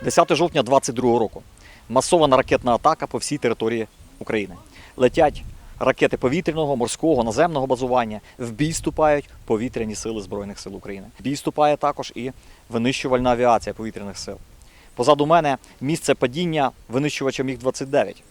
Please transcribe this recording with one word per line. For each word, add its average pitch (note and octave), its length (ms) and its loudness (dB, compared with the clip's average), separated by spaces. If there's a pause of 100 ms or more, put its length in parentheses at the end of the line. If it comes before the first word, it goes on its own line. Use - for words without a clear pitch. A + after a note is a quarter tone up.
Десяте E3+ 300 4
жовтня D3+ 280 2
двадцять C3 320 2
другого A#2+ 240 2
року. G#2+ 240 -4 (460)
Масована C3+ 480 4
ракетна B2+ 380 2
атака D3+ 320 0
по B2+ 120 -6
всій C#3+ 200 -6
території A2+ 480 -2 (320)
України. G2+ 360 -6 (420)
Летять C#3 460 2 (360)
ракети B2+ 380 2
повітряного, D3 600 -2
морського, A#2+ 480 0
наземного C3+ 420 0
базування. B2 540 0 (180)
В A#2+ 120 -8
бій C#3+ 200 -2
вступають D3+ 580 0 (160)
повітряні A2+ 500 -2
сили A2 280 -6
Збройних G2+ 360 -10
сил G2 180 -14
України. G2 300 -14 (140)
В - 20 -18
бій B2+ 100 -2
вступає D3 440 2
також C#3+ 380 -4
і A#2+ 160 -8 (400)
винищувальна B2+ 640 0
авіація A#2 420 2
повітряних G#2 440 -12
сил. G2 180 -12 (580)
Позаду C#3+ 320 4
мене D3+ 300 4 (240)
місце D3 340 0
падіння C#3+ 560 -2 (180)
винищувача C3+ 540 -2
Міг C3 160 -4
двадцять C3 320 -4
дев'ять. A#2 400 0